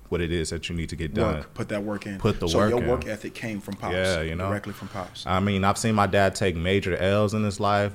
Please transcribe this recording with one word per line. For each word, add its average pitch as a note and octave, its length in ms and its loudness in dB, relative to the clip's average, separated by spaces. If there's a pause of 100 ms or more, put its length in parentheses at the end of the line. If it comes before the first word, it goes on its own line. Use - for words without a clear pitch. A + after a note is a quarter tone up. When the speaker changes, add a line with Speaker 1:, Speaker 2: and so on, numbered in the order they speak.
Speaker 1:
what F2 140 0
it E2 100 -2
is E2 200 0
that D#2+ 180 -6
you F2 60 -4
need E2 140 -4
to E2 60 -8
get D2+ 180 -4
done. D#2+ 220 0
Speaker 2:
Work. D2 180 -10
Put - 160 -6
that G#2 140 -4
work G#2 240 -6
in. G2 120 -8
Speaker 1:
Put G#2 200 0
the F2+ 80 0
Speaker 2:
So E2 120 2
Speaker 1:
work G#2+ 120 4
Speaker 2:
your B2 100 2
Speaker 1:
in. A#2+ 60 0
Speaker 2:
work B2 180 0
ethic G#2+ 280 -8
came A2 260 -8
from G2 160 -8
Pops. G2 180 -4
Speaker 1:
Yeah, F#2 280 2
you D#2+ 140 -4
know. F#2 120 -4
Speaker 2:
Directly G2+ 260 -4
from G2 140 -12
Pops. F#2 400 -10
Speaker 1:
I F#2 140 2
mean, G2 240 2
I've G2+ 120 4
seen A2 160 2
my G2+ 140 4
dad F#2+ 280 4
take F#2 200 2
major F2+ 400 2
L's G2+ 380 2
in G#2+ 100 0
his G#2 160 -2
life, G2+ 360 2